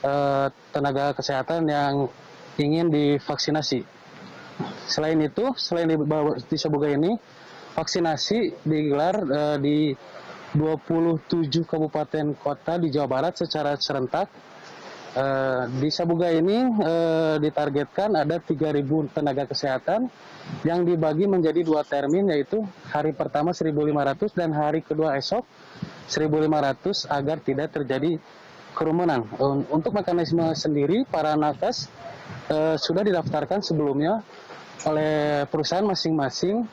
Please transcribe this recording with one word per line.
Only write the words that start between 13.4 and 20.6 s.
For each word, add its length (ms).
secara 320
serentak. 560
Eh, 520
di 80
Sabuga 400
ini, 320
eh, 800
ditargetkan 720
ada 240
tiga 320
ribu 400
tenaga 400
kesehatan 560